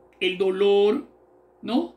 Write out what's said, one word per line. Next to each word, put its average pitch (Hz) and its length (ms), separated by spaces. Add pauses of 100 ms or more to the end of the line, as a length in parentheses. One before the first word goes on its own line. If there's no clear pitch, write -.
(200)
el 185 180
dolor, 202 720 (540)
¿no? 247 360